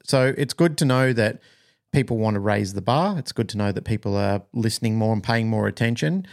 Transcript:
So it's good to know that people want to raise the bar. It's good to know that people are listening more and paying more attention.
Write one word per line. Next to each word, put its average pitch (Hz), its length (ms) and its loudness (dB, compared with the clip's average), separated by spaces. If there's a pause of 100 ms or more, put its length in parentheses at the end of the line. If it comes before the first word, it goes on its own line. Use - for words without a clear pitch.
So 131 340 2
it's 139 160 -4
good 139 260 2
to 156 60 2
know 127 280 4
that 113 260 0 (520)
people 127 260 0
want 110 180 2
to 101 40 -2
raise 101 340 0
the 98 80 -6
bar. 160 360 0
It's - 140 -8
good 113 180 -2
to 113 80 -8
know 101 140 0
that 95 120 -6
people 104 320 -2
are 101 280 0 (100)
listening 110 420 -2
more 110 180 2
and 104 100 -2
paying 113 260 0
more 107 180 0
attention. 117 640 -2